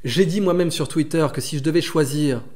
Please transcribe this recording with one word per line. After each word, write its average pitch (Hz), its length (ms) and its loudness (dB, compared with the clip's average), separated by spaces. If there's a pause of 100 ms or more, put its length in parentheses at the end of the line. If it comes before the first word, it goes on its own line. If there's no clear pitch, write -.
J'ai 143 240 2
dit 180 140 0
moi-même 180 320 2
sur 143 160 -4
Twitter 156 440 0
que 139 80 -4
si 151 160 -6
je 139 60 -4
devais 156 200 2
choisir 143 600 0 (140)